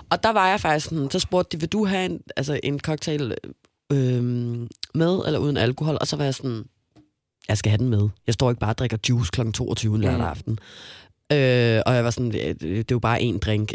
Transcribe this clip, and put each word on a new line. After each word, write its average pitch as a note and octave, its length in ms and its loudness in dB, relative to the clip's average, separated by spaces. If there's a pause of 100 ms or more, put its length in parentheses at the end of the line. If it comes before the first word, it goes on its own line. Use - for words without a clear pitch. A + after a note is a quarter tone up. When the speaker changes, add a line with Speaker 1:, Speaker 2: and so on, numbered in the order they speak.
(100)
Speaker 1:
Og F3 120 0
der A3 100 4
var F#3+ 160 4
jeg G3+ 120 2
faktisk D3+ 260 0
sådan, C#3 240 -2
så F#3 80 -2
spurgte F3+ 380 0
de, D3+ 40 -6
"Vil E3 80 -4
du G#3 180 0
have F#3 180 0
en, F3+ 160 -4 (160)
altså, C#3 260 -2
en C#3 180 -2
cocktail, D3 540 -4 (580)
øh, B2+ 300 2 (720)
med E3+ 320 2
eller D3+ 120 0
uden C#3+ 180 0
alkohol?" C3 440 0
Og - 60 -2
så D3 100 -4
var D3 80 -2
jeg C3+ 100 0
sådan, A#2 300 -8 (840)
"Jeg G#2+ 100 0
skal G#2+ 120 0
have G#2 80 4
den B2+ 100 2
med. G#2 200 4 (180)
Jeg A#2 80 2
står B2+ 160 2
ikke A#2+ 100 -2
bare G#2+ 100 -2
og - 80 -2
drikker A2+ 180 -2 (120)
juice A#2+ 240 2
klokken A2+ 200 -2
toogtyve A2 420 -2
en A2 60 2
lørdag F2 180 2
Speaker 2:
Mm. D#2+ 60 -2
Speaker 1:
aften." A2 340 -4 (720)
Øh, B2 540 4
og B2+ 80 4
jeg A#2+ 100 2
var A#2+ 60 2
sådan, A#2 220 -2
"Det, D#2 280 -4
det F2+ 180 -2
er A2+ 120 -2
jo B2 80 2
bare A2+ 220 2
én G#2+ 180 0
drink, G#2+ 360 0